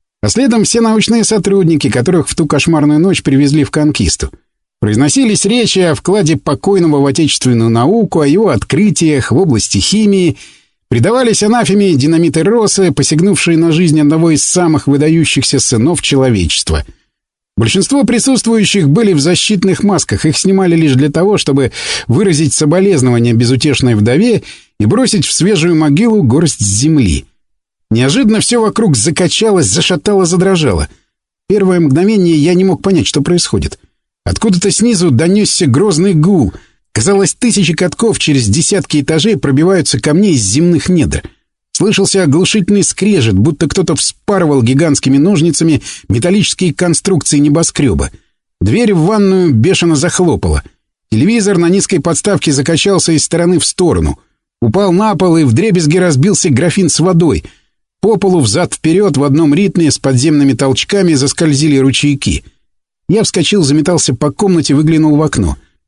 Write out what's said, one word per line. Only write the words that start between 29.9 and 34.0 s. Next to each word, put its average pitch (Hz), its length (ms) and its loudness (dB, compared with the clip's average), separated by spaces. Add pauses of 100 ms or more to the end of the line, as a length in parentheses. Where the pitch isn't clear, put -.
задрожало. 160 640 0 (580)
Первое 185 320 0
мгновение 170 560 2
я 160 200 2
не 185 80 2
мог 190 180 0
понять, 190 240 0
что - 160 -4
происходит. 139 560 -2 (480)